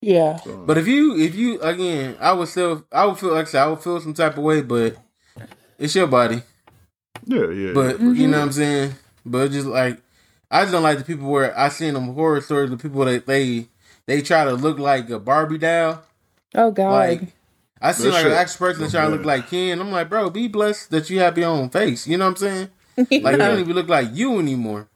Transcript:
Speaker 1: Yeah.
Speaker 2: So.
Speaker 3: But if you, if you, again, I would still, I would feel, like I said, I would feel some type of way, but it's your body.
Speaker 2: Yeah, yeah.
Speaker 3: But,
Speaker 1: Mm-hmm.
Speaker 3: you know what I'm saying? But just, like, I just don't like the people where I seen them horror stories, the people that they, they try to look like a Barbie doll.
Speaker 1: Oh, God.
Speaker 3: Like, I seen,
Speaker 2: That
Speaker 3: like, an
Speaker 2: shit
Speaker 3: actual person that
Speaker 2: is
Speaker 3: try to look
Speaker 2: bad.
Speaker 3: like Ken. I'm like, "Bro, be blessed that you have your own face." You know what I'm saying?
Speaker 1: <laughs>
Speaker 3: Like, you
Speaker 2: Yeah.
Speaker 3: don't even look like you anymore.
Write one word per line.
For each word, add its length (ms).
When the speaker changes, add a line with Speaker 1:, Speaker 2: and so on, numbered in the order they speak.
Speaker 1:
Yeah. 360
Speaker 2:
So. 300
Speaker 3:
But 120
if 80
you, 320
if 160
you, 260
again, 600
I 120
would 160
still, 440
I 140
would 120
feel, 140
like 140
I 40
said, 120
I 60
would 120
feel 200
some 140
type 240
of 60
way, 180
but 340
it's 160
your 120
body. 360
Speaker 2:
Yeah, 240
yeah. 220
Speaker 3:
But, 240
Speaker 1:
Mm-hmm. 180
Speaker 3:
you 140
know 100
what 60
I'm 80
saying? 420
But 240
just, 160
like, 320
I 120
just 100
don't 100
like 160
the 60
people 260
where 280
I 100
seen 260
them 200
horror 280
stories, 280
the 60
people 300
that 200
they, 420
they 160
try 220
to 80
look 260
like 320
a 80
Barbie 400
doll. 440
Speaker 1:
Oh, 160
God. 220
Speaker 3:
Like, 300
I 120
seen, 140
Speaker 2:
That 60
Speaker 3:
like, 140
an 40
Speaker 2:
shit 80
Speaker 3:
actual 280
person 160
that 40
Speaker 2:
is 60
Speaker 3:
try 140
to 40
look 120
Speaker 2:
bad. 40
Speaker 3:
like 240
Ken. 300
I'm 100
like, 180
"Bro, 220
be 180
blessed 420
that 200
you 100
have 160
your 120
own 220
face." 360
You 100
know 80
what 60
I'm 60
saying? 320
Speaker 1:
<laughs> 140
Speaker 3:
Like, 140
you 120
Speaker 2:
Yeah. 140
Speaker 3:
don't 120
even 140
look 140
like 260
you 240
anymore. 580